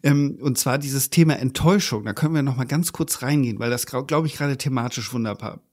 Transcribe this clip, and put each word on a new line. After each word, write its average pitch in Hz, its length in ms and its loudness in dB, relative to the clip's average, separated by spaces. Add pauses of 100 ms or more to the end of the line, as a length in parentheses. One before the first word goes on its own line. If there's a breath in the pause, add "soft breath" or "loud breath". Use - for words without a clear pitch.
Ähm, 143 380 4
und 131 180 0
zwar 135 200 0
dieses 139 320 -4
Thema 160 280 6
Enttäuschung, 131 640 2
da 107 80 -4
können 156 220 0
wir 147 80 2
noch 135 140 0
mal 127 100 -2
ganz 160 260 0
kurz - 300 -4
reingehen, 127 360 0
weil 120 120 -2
das, 123 160 -2
grau-, 131 180 -4
glaub 156 220 0
ich, 143 100 -6
gerade 139 220 -2
thematisch 120 540 -4
wunderbar, 110 480 -6 (120)